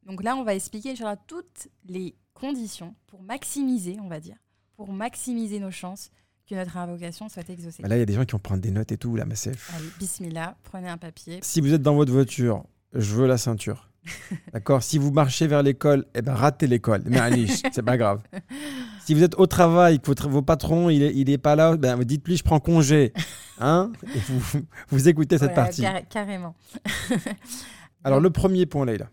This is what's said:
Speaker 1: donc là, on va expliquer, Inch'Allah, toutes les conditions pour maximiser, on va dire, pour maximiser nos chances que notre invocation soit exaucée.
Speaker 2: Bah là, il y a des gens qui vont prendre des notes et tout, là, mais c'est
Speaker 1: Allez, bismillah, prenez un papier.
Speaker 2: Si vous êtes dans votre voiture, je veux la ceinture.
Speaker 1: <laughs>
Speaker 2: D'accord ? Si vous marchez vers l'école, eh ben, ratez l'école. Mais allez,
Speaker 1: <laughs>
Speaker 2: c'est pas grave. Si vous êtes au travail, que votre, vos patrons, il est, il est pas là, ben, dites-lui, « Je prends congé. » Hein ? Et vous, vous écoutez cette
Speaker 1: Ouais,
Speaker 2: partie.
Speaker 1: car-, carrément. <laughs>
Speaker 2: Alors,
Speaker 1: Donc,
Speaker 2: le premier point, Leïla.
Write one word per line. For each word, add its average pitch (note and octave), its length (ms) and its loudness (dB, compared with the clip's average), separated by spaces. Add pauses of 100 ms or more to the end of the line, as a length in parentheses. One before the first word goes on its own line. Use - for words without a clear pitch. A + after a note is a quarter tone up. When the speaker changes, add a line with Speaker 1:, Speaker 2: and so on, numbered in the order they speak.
Speaker 1:
donc F#3+ 180 -12
là, A#3 120 -2
on C4+ 80 -6
va G#3+ 120 -2
expliquer, G#3+ 360 -10
Inch'Allah, A3 260 -8 (100)
toutes F4 400 -18 (180)
les F3+ 300 -12 (180)
conditions A3+ 600 -10 (140)
pour F#3+ 160 -20
maximiser, A#3 800 -6
on F#3+ 40 -12
va D#3+ 120 -10
dire, F3+ 180 -20 (380)
pour G3 180 -16
maximiser A3+ 680 -6
nos F#3+ 120 -10
chances F#3 380 -14 (400)
que G3+ 60 -10
notre F3+ 220 -8
invocation F3 520 -12
soit F3 200 -16
exaucée. F3 340 -16
Speaker 2:
Bah G2+ 60 -4
là, A2 80 0
il - 20 2
y A#2+ 40 2
a - 20 0
des G2+ 80 -2
gens B2 120 0
qui - 80 -8
vont G#2 60 -2
prendre F#2+ 220 -4
des G2+ 100 -4
notes G#2+ 200 -4
et G#2+ 60 -4
tout, A#2+ 180 -6
là, G#2+ 100 -4
mais A2+ 100 -6
c'est A2 160 -8 (240)
Speaker 1:
Allez, D#3+ 120 -12 (120)
bismillah, F3 640 -10
prenez F3+ 260 -14
un E3+ 80 -10
papier. E3+ 440 -16
Speaker 2:
Si - 200 -2
vous C#3+ 120 4
êtes D#3+ 80 4
dans D3 140 4
votre D3 160 4
voiture, B2 540 0 (280)
je G#2 220 -2
veux C3 120 4
la B2+ 100 4
ceinture. A2+ 520 -6 (140)
Speaker 1:
<laughs> - 500 -14
Speaker 2:
D'accord ? A#2+ 300 0
Si - 140 -2
vous C#3+ 140 2
marchez C#3+ 360 2
vers D3 160 2
l'école, C#3 500 2
eh A#2+ 80 -6
ben, B2+ 120 -2
ratez C#3 340 2
l'école. A#2 380 2
Mais B2 140 2
allez, A#2+ 280 2
Speaker 1:
<laughs> C4 240 -2
Speaker 2:
c'est - 100 -6
pas B2 140 0
grave. A2 260 0 (840)
Si D#3 80 2
vous D3+ 100 6
êtes F3 120 4
au F#3 120 6
travail, E3+ 540 6
que - 60 -6
votre, C#3 200 0
vos C#3+ 140 2
patrons, E3 480 2
il D3 120 4
est, C#3+ 140 2
il C3+ 140 2
est C#3+ 80 2
pas D3 180 4
là, E3 220 6
ben, B2+ 260 2
dites-lui, « D3 340 -2
Je - 60 -4
prends D#3 160 4
congé. » D3+ 540 4 (480)
Hein ? F3+ 320 2 (200)
Et C#3 60 -2
vous, B2+ 400 -4 (300)
vous C3 180 4
écoutez D#3 300 4
cette C#3 120 2
Speaker 1:
Ouais, - 60 -2
Speaker 2:
partie. C#3+ 260 2
Speaker 1:
car-, F#3+ 280 -2
carrément. F#3+ 460 -8 (280)
<laughs> - 1200 -8
Speaker 2:
Alors, C3+ 160 2
Speaker 1:
Donc, D#3 40 4
Speaker 2:
le F#3 80 6
premier F#3 340 2
point, C#3+ 200 -2
Leïla. A#2 280 -4